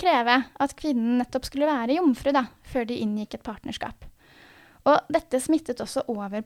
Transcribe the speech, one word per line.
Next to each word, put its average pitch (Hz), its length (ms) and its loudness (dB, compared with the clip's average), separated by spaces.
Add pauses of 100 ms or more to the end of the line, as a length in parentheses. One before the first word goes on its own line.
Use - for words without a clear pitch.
kreve 254 380 4 (180)
at 277 200 0
kvinnen 247 440 0
nettopp 254 240 -4
skulle 285 240 0
være 269 300 2
jomfru 277 340 2
da, 254 140 2 (180)
før 233 240 -4
de 240 140 -4
inngikk 214 340 -4
et - 80 -14
partnerskap. - 640 -10 (840)
Og 294 240 2
dette - 300 -2
smittet 311 400 -2
også - 260 -6
over 202 360 -6